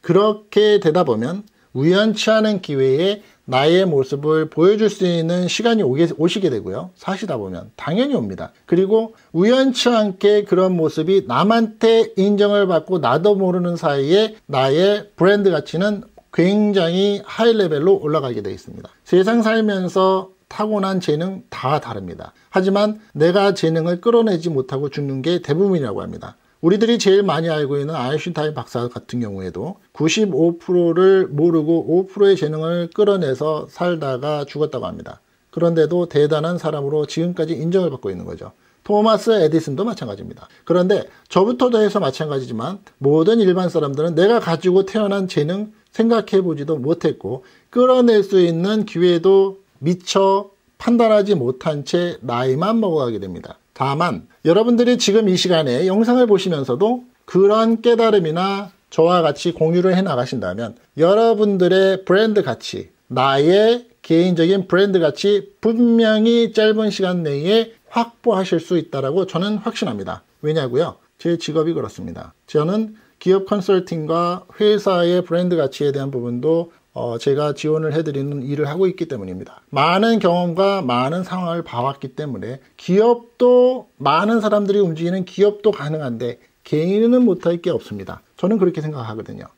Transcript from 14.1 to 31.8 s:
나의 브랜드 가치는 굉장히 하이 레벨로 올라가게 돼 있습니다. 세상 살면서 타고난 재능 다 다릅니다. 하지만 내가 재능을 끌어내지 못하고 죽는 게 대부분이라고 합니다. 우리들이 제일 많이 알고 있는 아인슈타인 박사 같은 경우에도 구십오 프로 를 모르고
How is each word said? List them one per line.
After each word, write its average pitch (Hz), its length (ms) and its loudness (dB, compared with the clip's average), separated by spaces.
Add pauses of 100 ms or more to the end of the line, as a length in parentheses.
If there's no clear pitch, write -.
나의 160 680 0
브랜드 196 360 2
가치는 180 520 -4 (320)
굉장히 196 880 2
하이 226 300 0
레벨로 180 480 2
올라가게 139 400 -4
돼 95 100 -8
있습니다. - 380 -16 (160)
세상 214 360 2
살면서 190 920 0 (180)
타고난 196 500 -4
재능 175 500 -4
다 143 300 -4
다릅니다. 98 540 -12 (160)
하지만 202 500 0 (140)
내가 180 400 2
재능을 170 480 -2
끌어내지 220 480 2
못하고 135 400 -4
죽는 139 320 -6
게 170 200 -2
대부분이라고 151 600 -2
합니다. 90 340 -14 (240)
우리들이 214 400 2
제일 196 240 4
많이 165 260 -2
알고 147 280 -2
있는 147 180 -6
아인슈타인 151 580 -4
박사 123 360 -6
같은 - 300 -10
경우에도 98 560 -8 (180)
구십오 170 640 0
프로 175 360 0
를 190 340 4
모르고 160 600 0